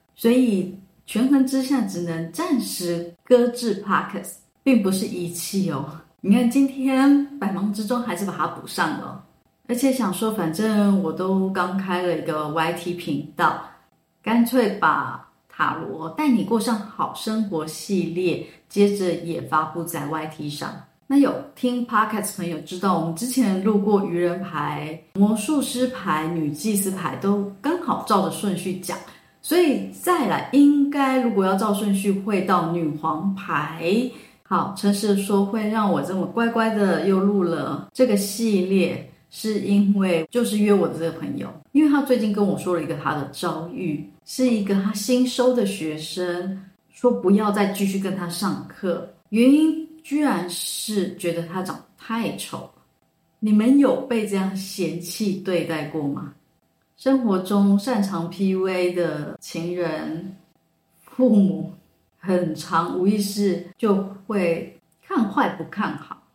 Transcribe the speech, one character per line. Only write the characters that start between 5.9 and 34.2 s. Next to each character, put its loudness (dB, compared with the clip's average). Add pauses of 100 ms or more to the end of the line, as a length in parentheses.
你 2
看 4
今 4
天 2
百 -2
忙 -2
之 -6
中 -2
还 -4
是 -6
把 -6
它 -2
补 -12
上 -2
了 -10
哦。 -14 (460)
而 -2
且 4
想 0
说， -2
反 -2
正 4
我 -2
都 0
刚 -2
开 -2
了 0
一 -6
个 -4
Y -2
T -6
频 -6
道， 0 (560)
干 4
脆 4
把 0 (220)
塔 -2
罗 -8
带 0
你 4
过 0
上 0
好 -6
生 -4
活 -4
系 -2
列， -2 (240)
接 4
着 0
也 -6
发 0
布 -6
在 -8
Y -6
T -10
上。 -8 (360)
那 2
有 6 (220)
听 -2
podcast -2
朋 -6
友 -6
知 -12
道， 2
我 -2
们 -4
之 -6
前 0
录 4
过 4
愚 -2
人 0
牌、 -6 (140)
魔 4
术 -2
师 -2
牌、 -4
女 -2
祭 -2
司 0
牌， -4
都 0
刚 -2
好 -4
照 4
着 -2
顺 -4
序 -6
讲， -8 (460)
所 0
以 2
再 0
来 -2
应 6
该 2
如 2
果 2
要 2
照 0
顺 0
序 2
会 0
到 0
女 0 (100)
皇 -2
牌。 -2 (440)